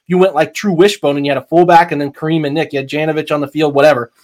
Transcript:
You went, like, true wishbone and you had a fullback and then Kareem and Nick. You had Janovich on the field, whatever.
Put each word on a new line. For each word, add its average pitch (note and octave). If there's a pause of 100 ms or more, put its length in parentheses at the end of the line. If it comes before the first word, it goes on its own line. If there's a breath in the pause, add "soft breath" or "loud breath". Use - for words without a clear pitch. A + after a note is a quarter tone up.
You F3+
went, F#3
like, D#3
true G3+
wishbone D#3+
and C#3+
you C#3+
had C3+
a -
fullback F3
and D3
then C#3+
Kareem D#3
and C3+
Nick. D3+
You C#3
had C3
Janovich D#3
on D3
the C#3
field, D3+
whatever. C#3 (100)